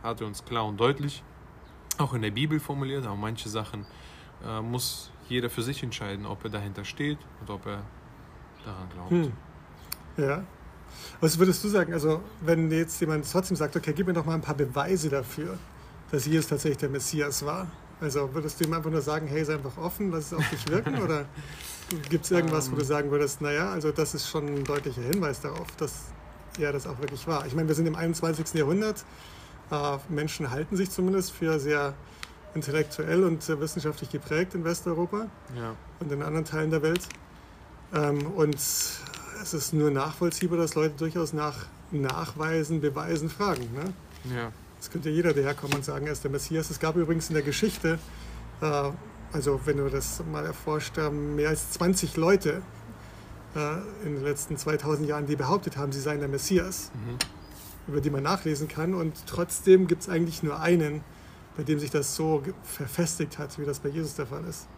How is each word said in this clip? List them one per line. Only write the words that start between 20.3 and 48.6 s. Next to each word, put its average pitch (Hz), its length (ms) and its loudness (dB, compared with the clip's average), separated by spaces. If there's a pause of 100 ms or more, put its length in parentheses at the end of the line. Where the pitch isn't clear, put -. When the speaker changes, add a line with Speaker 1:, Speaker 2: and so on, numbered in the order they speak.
Speaker 2:
es - 20 -6
auf 160 160 0
dich - 180 -4
wirken“? 160 300 2
Speaker 1:
<laughs> 214 40 2
Speaker 2:
Oder 156 240 0 (840)
gibt's 160 200 2
irgendwas, 160 420 4
wo 127 40 0
du 147 60 2
Speaker 1:
Ähm. 139 60 0
Speaker 2:
sagen 143 240 2
würdest, 143 300 2
„Na 147 100 0
ja, 160 200 2
also 156 200 0
das 147 220 2
ist 147 160 -2
schon 151 180 -2
ein 143 160 0
deutlicher 139 380 -2
Hinweis 147 400 0
darauf, 139 260 -6 (100)
dass - 340 -4 (480)
er 147 120 2
das 143 140 -2
auch 127 140 -8
wirklich 139 260 -6
war“? 151 220 0
Ich 127 80 -2
meine, 160 120 4
wir 156 80 6
sind 165 120 4
im 156 80 2
einundzwanzigsten 165 640 0
Jahrhundert. 196 440 2 (680)
Äh, 143 260 0 (120)
Menschen 151 420 -2
halten 156 260 -2
sich 185 140 2
zumindest 185 400 2
für 160 280 2
sehr 143 340 2 (600)
intellektuell 156 720 2
und, 165 240 2
äh, 151 100 2
wissenschaftlich 151 520 -2
geprägt 160 440 0
in 175 80 -2
Westeuropa 175 640 0 (280)
Speaker 1:
Ja. 113 200 -6 (240)
Speaker 2:
und 160 120 -4
in 143 100 -2
anderen 156 240 0
Teilen 156 260 0
der 156 100 4
Welt. 160 240 2 (880)
Ähm, 147 340 4
und 160 280 4
es - 960 -4
ist 151 200 -2
nur 151 180 6
nachvollziehbar, 165 640 2
dass 165 180 2
Leute 156 220 2
durchaus 160 360 0
nach 151 320 -2 (260)
Nachweisen, 156 880 0
Beweisen 151 500 0
fragen, 151 440 0
ne? 165 200 -4 (400)
Speaker 1:
Ja. 117 180 -4 (280)
Speaker 2:
Es - 100 -12
könnte 160 200 -4
jeder 160 240 4
daherkommen 139 440 2
und 139 80 -2
sagen, 143 200 -4
er 151 80 -2
ist 135 100 -6
der 135 80 0
Messias. 156 380 0
Es 165 100 -6
gab 160 160 2
übrigens 165 320 4
in 165 60 -2
der 151 100 4
Geschichte, 160 560 2 (600)